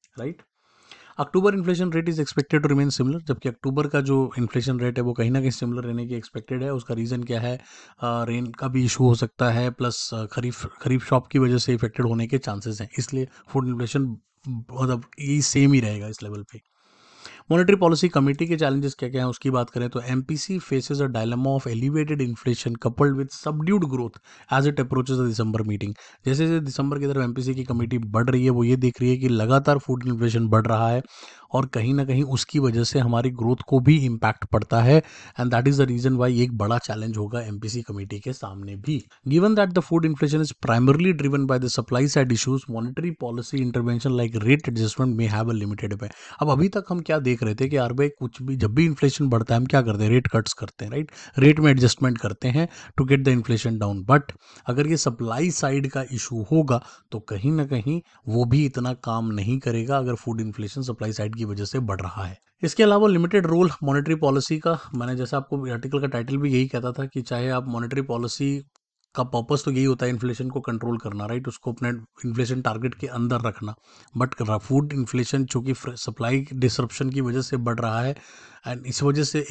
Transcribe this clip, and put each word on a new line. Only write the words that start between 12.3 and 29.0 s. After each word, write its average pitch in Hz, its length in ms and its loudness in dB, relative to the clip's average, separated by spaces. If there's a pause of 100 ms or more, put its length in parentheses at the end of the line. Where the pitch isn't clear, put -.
चांसेस 104 440 -6
हैं, 104 80 -12 (100)
इसलिए 131 280 -4 (220)
फूड 135 180 0
इन्फ्लेशन 123 500 -2 (300)
मतलब 123 560 -4 (160)
ये 143 220 0
सेम 139 320 6
ही 131 60 6
रहेगा 104 280 -4
इस 110 160 -14
लेवल 104 200 -10
पे। - 180 -20 (880)
मॉनेटरी 180 240 6
पॉलिसी 170 340 4
कमेटी 139 380 2
के 165 100 0
चैलेंजेस 139 420 0
क्या-क्या 127 220 -4
हैं 127 80 0
उसकी 131 200 -4
बात 123 200 0
करें 120 200 -4
तो 120 120 -6
एमपीसी 131 580 -4
faces 139 420 -4
a 139 60 0
dilemma 120 480 -2
of 135 120 -4
elevated 143 540 -2
inflation 120 540 -2 (100)
coupled 135 320 2
with 135 160 -4
subdued 160 520 0
growth 123 340 -4 (340)
as 135 140 4
it 143 80 0
approaches 131 420 0
the 127 100 2
December 110 340 0
meeting। 104 320 -4 (320)
जैसे-जैसे 160 340 2
दिसंबर 143 400 -2
की 143 80 -2
तरफ 135 160 0
एमपीसी 127 320 -2
की 131 80 -6
कमेटी 117 340 -2
बढ़ 113 320 0
रही 127 140 4
है, 131 60 6
वो 120 140 4
ये 120 120 4
देख 127 260 2